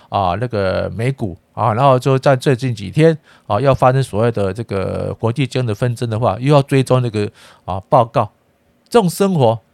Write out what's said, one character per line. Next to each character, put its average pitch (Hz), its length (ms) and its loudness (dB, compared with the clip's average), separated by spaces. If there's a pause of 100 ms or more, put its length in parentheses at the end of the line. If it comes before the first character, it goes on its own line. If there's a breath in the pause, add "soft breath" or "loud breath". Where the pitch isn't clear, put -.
(100)
啊， 95 280 -2
那 123 100 -6
个 92 460 -4
美 117 160 -4
股 104 240 -6 (200)
啊， 110 180 0
然 117 100 0
后 135 160 6
就 135 200 0
在 135 180 2
最 131 180 0
近 123 200 -4
几 98 160 -10
天 156 260 4 (300 soft breath)
啊， 104 120 0
要 131 160 2
发 127 160 2
生 135 120 2
所 104 180 -4
谓 117 100 2
的 98 220 -2
这 117 120 -8
个 95 540 -6
国 113 140 -2
际 135 140 -2
间 127 180 -4
的 107 100 -2
纷 120 220 -2
争 120 140 -4
的 110 100 -4
话， 107 180 0
又 135 160 0
要 139 60 6
追 135 240 2
踪 127 160 2
那 123 80 -2
个， 104 180 -4 (380 loud breath)
啊， 92 240 -8
报 123 160 4
告， 117 260 -2 (600)
这 233 100 4
种 180 80 2
生 196 240 -2
活 117 260 2 (160)